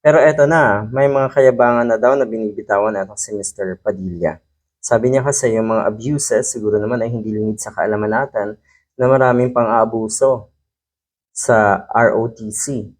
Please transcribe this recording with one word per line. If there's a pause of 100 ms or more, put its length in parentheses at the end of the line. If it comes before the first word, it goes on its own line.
Pero
eto
na,
may
mga
kayabangan
na
daw
na
binibitawan
etong
si
Mister
Padilla. (400)
Sabi
niya
kasi
yung
mga
abuses,
siguro
naman
ay
hindi
lingid
sa
kaalaman
natin, (400)
na
maraming
pang-aabuso (800)
sa
R
O
T
C. (100)